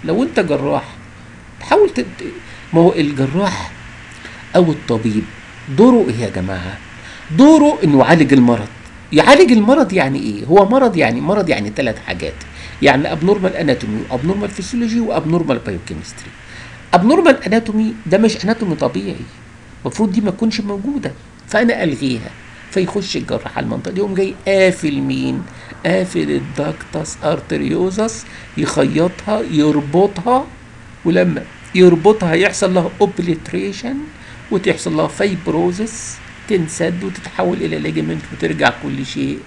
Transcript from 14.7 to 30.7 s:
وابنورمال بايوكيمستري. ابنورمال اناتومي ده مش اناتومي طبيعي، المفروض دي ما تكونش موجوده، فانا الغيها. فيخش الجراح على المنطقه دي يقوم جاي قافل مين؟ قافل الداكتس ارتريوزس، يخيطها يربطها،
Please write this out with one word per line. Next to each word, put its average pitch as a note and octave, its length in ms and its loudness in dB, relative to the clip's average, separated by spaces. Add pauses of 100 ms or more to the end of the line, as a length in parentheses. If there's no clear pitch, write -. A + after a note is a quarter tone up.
وابنورمال D#3+ 580 0
بايوكيمستري. - 720 -10 (640)
ابنورمال C#4 480 4
اناتومي A3 520 0 (120)
ده F3+ 120 2
مش A3 260 2
اناتومي G#3 300 -2
طبيعي، D#3 420 -4 (680)
المفروض G#3 280 -2
دي A3 80 0
ما G3+ 100 0
تكونش A3 300 -2
موجوده، G3+ 520 -6 (360)
فانا A3 360 0
الغيها. C3 460 -4 (400)
فيخش G3 460 -4
الجراح - 400 -6
على B2+ 80 -4
المنطقه A#2 280 -6
دي F#3 80 -4
يقوم G3+ 140 -2
جاي F#3+ 200 -2 (120)
قافل F#3 540 2
مين؟ C3 420 -4 (440)
قافل F3+ 440 -2
الداكتس D3 960 -6
ارتريوزس، E3 1000 -2 (320)
يخيطها D3+ 840 -2
يربطها، E3 1040 0 (580)